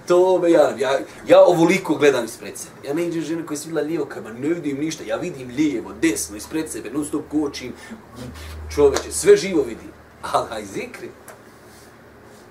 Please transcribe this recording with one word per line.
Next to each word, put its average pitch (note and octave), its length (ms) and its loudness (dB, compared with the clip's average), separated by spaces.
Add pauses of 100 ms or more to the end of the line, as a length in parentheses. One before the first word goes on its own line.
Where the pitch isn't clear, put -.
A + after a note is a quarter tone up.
to F3+ 320 4
me, E3+ 120 2
ja, D3 280 6
ja, C3+ 200 0 (300)
ja F3 120 10
ovoliko F3 540 6
gledam C3+ 300 4
ispred - 340 -12
sebe. - 300 -16
Ja C#3+ 60 -4
ne E3+ 120 -2
iđem E3 160 -4
žene D#3 240 -6
koja D3+ 80 -8
je C#3+ 40 -6
svila D#3+ 240 -4
lijevo, D3+ 220 -4
kad G#2+ 200 -12
ma A2 80 -14
ne B2+ 160 -6
vidim D3 320 -4
ništa, D#3 240 -6
ja A2 120 -4
vidim C3+ 400 -8
lijevo, A#2 360 -2 (100)
desno, B2 340 -2
ispred D#3 340 -8
sebe, G#2+ 200 -12
non C#3+ 140 -4
stop D3 260 -6
kočim, C#3+ 420 -4 (1040)
čoveče, C#3 380 4
sve G3+ 240 6
živo F#3 260 0
vidim. A2+ 300 -10 (300)
Ali A2 440 -4
zikri A#2+ 440 -12 (1400)